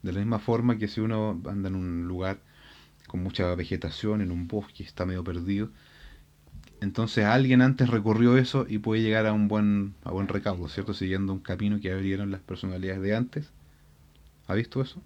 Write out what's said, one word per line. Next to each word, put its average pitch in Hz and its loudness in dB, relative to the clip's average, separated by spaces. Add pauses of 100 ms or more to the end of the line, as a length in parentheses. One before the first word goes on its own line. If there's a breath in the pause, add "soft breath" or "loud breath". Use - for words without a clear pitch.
De 95 -4
la 95 -2
misma 107 0
forma 117 2
que 110 -2
si 110 -6
uno 107 -2
anda 98 -4
en 95 -4
un 87 -4
lugar 92 -4 (680 loud breath)
con 90 -6
mucha 92 -2
vegetación, 95 -4
en 90 -2
un 87 -4
bosque, 101 -8
está - -8
medio 90 -4
perdido, 98 -4 (1080 loud breath)
entonces 107 0
alguien 127 6
antes 131 4
recorrió 113 6
eso 131 2
y 107 -2
puede 110 0
llegar 110 2
a 107 2
un 107 4
buen, 104 2 (100)
a - -8
buen 98 -2
recaudo, 92 -4
¿cierto? 98 -6
Siguiendo 95 -2
un 95 -4
camino 104 -2
que 95 -6
abrieron 98 -2
las 95 -8
personalidades 92 -6
de 101 0
antes. 123 -4 (960 soft breath)
¿Ha 95 -2
visto 120 -2
eso? 170 -8